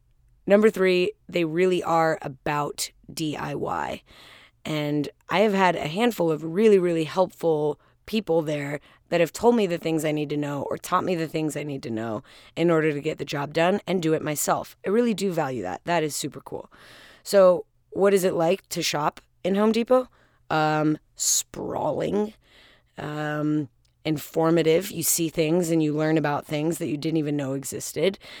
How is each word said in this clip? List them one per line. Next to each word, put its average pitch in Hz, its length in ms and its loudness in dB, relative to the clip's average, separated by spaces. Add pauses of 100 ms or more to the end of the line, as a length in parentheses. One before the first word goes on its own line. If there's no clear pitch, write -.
(460)
number 208 240 6
three, 180 440 2 (140)
they 175 180 0
really 180 380 0
are 165 380 2
about 147 720 -6 (200)
D 151 240 -6
I 147 200 -8
Y. - 460 -6 (640)
And 147 440 -2 (200)
I 170 100 0
have 214 140 4
had 185 220 4
a - 120 -4
handful 180 440 0
of 151 120 -4
really, 196 360 4
really 170 240 0
helpful 156 760 0 (260)
people 170 360 0
there 147 380 -4 (300)
that 170 100 2
have 165 140 2
told 240 220 4
me 208 120 2
the 170 100 -2
things 160 260 -2
I 156 80 0
need 151 180 -2
to 147 80 -2
know 143 260 -4
or - 140 -4
taught - 260 -2
me 180 120 -2
the 160 120 -4
things 156 280 -4
I 147 80 -6
need 139 200 -8
to 131 60 -10
know 110 340 -6 (320)
in 170 160 2
order 156 200 2
to 143 100 -6
get 151 160 -4
the 139 80 -8
job 147 280 -6
done 180 320 2
and 180 160 -2
do 156 120 0
it 151 80 0
myself. 151 540 -4 (100)
I 202 40 -2
really 233 240 2
do 190 180 -2
value 135 300 -4
that. 90 240 -6
That 170 180 0
is 147 120 -4
super 143 240 -8
cool. - 320 -14 (500)
So 185 440 6 (260)
what 196 220 4
is 185 100 4
it 180 100 2
like 170 360 0
to 175 120 -6
shop 151 400 -2 (220)
in 190 120 0
Home 214 160 4
Depot? 247 360 2 (420)
Um, 156 480 2 (180)
sprawling, - 1160 -4 (640)
um, 151 720 -4 (360)
informative. 160 840 2
You 165 120 -6
see 165 260 0
things 165 400 0
and 165 120 2
you 151 120 0
learn 156 240 2
about 147 280 0
things 156 340 -2
that 165 80 -6
you 147 100 -4
didn't 160 200 -2
even 147 200 0
know 135 160 -4
existed. 143 640 -4 (240)